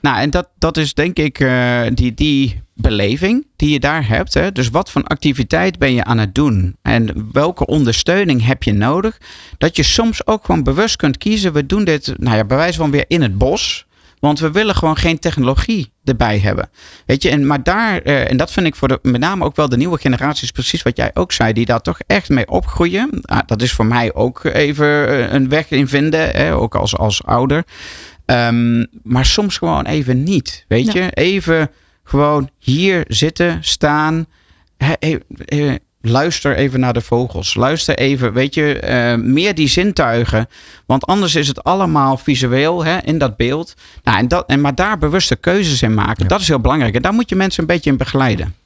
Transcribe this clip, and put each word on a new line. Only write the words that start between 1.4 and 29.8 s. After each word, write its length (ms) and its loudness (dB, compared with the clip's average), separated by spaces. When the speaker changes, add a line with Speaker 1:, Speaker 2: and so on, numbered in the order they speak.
Speaker 1:
die, 200 0
die 480 0
beleving 800 0
die 160 0
je 80 2
daar 280 0
hebt, 260 0
hè. 180 0
Dus 180 -2
wat 220 -2
voor 120 0
activiteit 760 -2
ben 140 2
je 100 0
aan 140 0
het 180 -2
doen? 460 2
En 500 0
welke 340 0
ondersteuning 800 2
heb 180 0
je 100 0
nodig? 440 0
Dat 180 0
je 80 0
soms 440 0
ook 180 0
gewoon 180 0
bewust 320 0
kunt 220 0
kiezen, 360 0
we 120 0
doen 180 0
dit, 340 -2
nou 200 0
ja, 80 2
bij 120 0
wijze 200 0
van 140 0
weer 160 0
in 140 2
het 160 0
bos. 480 -2
Want 200 2
we 120 0
willen 240 2
gewoon 220 0
geen 220 0
technologie 720 -2
erbij 360 0
hebben. 300 0
Weet 160 0
je, 80 0
en, 180 2
maar 160 0
daar, 380 0
eh, 300 0
en 60 2
dat 140 -2
vind 140 0
ik 100 0
voor 120 -2
de, 140 0
met 180 0
name 260 -2
ook 100 -4
wel 140 0
de 80 2
nieuwe 200 0
generaties, 540 -2
precies 320 -4
wat 140 0
jij 160 -2
ook 180 -2
zei, 220 0
die 120 2
daar 160 0
toch 260 -6
echt 220 -2
mee 200 0
opgroeien. 600 0
Ah, 240 -2
dat 160 -2
is 100 0
voor 140 0
mij 280 0
ook 300 -2
even, 640 0
eh, 260 0
een 160 2
weg 200 0
in 180 2
vinden, 480 0
hè, 200 0
ook 200 -2
als, 220 0
als 260 0
ouder. 400 0
Ehm, 600 2
maar 220 2
soms 320 0
gewoon 280 -2